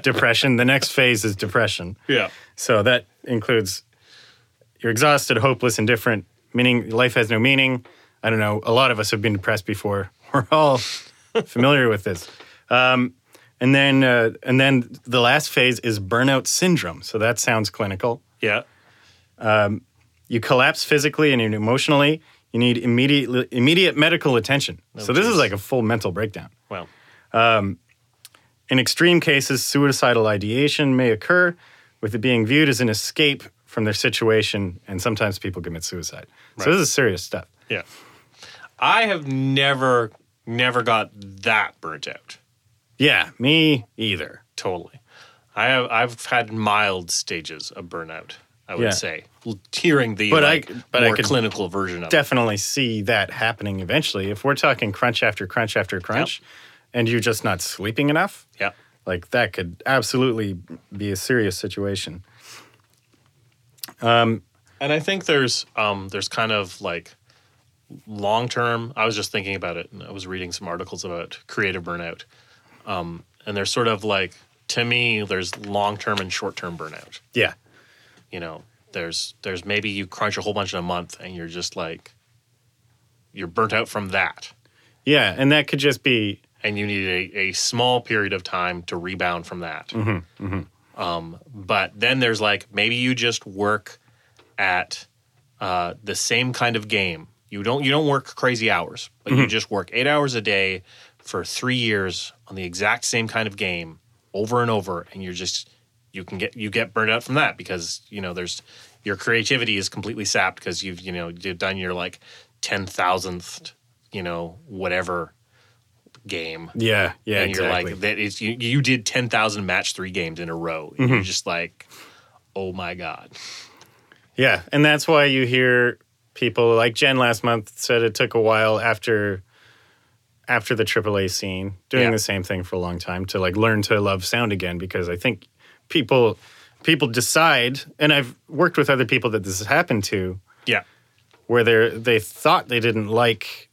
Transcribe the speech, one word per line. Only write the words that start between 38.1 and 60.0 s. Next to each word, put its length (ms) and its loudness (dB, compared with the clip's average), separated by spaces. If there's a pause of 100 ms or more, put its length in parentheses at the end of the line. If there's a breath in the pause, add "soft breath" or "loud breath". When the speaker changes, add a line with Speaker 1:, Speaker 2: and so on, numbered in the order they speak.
Speaker 2:
I 280 4
have 200 -4
never, 840 2 (340)
never 360 0
got 280 0 (320)
that 380 0
burnt 260 -10
out. 320 -16 (600)
Speaker 1:
Yeah, 400 4
me 480 4 (100)
either. 460 -4 (140)
Speaker 2:
Totally. 440 -6 (560 soft breath)
I 100 0
have, 240 2
I've 360 -2
had 260 0
mild 580 0
stages 600 -8
of 160 -14
burnout, 460 -12 (360)
I 60 -8
would 100 0
Speaker 1:
Yeah. 60 2
Speaker 2:
say. 340 -4 (220)
L-, 120 -8 (140)
hearing 440 2
the, 140 0
Speaker 1:
But 140 6
I, 100 6
Speaker 2:
like, 160 -4 (200)
Speaker 1:
but 120 4
I 60 6
Speaker 2:
more 80 4
Speaker 1:
could 100 2
Speaker 2:
clinical 420 0
version 300 -4
of 60 -8
it. 60 -10
Speaker 1:
definitely 460 2
see 460 -2
that 280 0
happening 500 -2
eventually. 500 -2
If 140 -6
we're 100 2
talking 380 0
crunch 300 0
after 240 0
crunch 300 -4
after 200 -2
Speaker 2:
Yep. 60 -6
Speaker 1:
crunch, 400 -4 (500 loud breath)
and 160 0
you're 120 2
just 240 0
not 160 0
sleeping 500 -2
enough, 360 -2 (140)
Speaker 2:
Yeah. 100 -2 (360 soft breath)
Speaker 1:
like, 240 -6
that 220 0
could 340 -8
absolutely 680 0 (400)